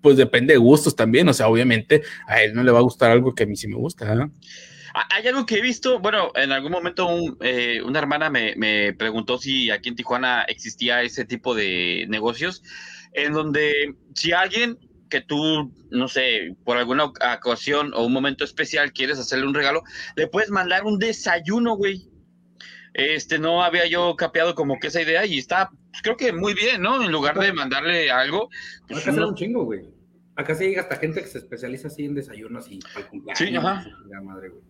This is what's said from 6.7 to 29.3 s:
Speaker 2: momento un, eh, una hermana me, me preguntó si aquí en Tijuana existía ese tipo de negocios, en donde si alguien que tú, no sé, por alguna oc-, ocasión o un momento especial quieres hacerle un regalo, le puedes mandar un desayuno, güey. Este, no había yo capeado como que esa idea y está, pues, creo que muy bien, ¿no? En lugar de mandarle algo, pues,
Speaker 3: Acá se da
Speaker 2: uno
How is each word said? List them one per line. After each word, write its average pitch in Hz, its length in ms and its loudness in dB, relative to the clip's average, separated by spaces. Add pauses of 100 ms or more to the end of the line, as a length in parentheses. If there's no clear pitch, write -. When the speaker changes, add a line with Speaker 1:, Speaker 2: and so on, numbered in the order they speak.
Speaker 2:
momento 175 380 -2
un, 170 320 -2
eh, 120 440 0
una 135 140 -2
hermana 147 320 0
me, 113 260 0
me 104 360 0
preguntó 113 440 -2
si 131 340 -2
aquí 104 180 -4
en 120 80 -10
Tijuana 123 480 -2
existía 120 580 -2
ese 120 220 -4
tipo 120 320 -4
de 90 520 -2
negocios, 117 540 -4 (520)
en 147 180 -2
donde 151 400 0 (420)
si - 160 -2
alguien 196 480 0 (320)
que 139 120 -4
tú, 151 500 -2 (180)
no 127 160 -2
sé, 113 480 0 (100)
por 120 120 0
alguna 127 300 0
oc-, 131 120 -10 (260)
ocasión 143 500 -2
o 117 120 0
un 120 60 2
momento 135 320 -2
especial 147 480 -4
quieres 135 260 -4
hacerle 131 300 -4
un 139 60 -2
regalo, 143 280 0 (320)
le 160 140 -2
puedes 202 220 -2
mandar 185 340 0
un 208 160 0
desayuno, 214 720 -2
güey. 196 340 -4 (840)
Este, 151 440 -2
no 170 260 2
había 170 220 2
yo 175 300 0
capeado 165 380 0
como 143 240 -2
que - 80 -6
esa 165 160 -2
idea 165 240 2
y 160 120 -2
está, 180 320 -2 (200)
pues, - 120 -18
creo 226 140 -2
que 247 160 0
muy 196 220 -2
bien, 208 260 0
¿no? 240 220 0
En 190 100 -2
lugar 147 280 0
de 196 120 2
mandarle 147 580 0
algo, 143 380 0 (400)
pues, 156 140 -8
Speaker 3:
Acá - 100 -2
se - 60 2
da - 60 2
Speaker 2:
uno 214 60 -2